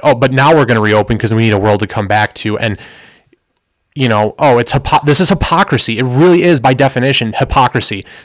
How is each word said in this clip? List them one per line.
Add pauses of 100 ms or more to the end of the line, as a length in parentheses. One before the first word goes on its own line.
oh,
but
now
we're
gonna
reopen
'cause
we
need
a
world
to
come
back
to.
And, (1160)
you
know,
oh,
it's
hypo-,
this
is
hypocrisy.
It
really
is,
by
definition,
hypocrisy. (200)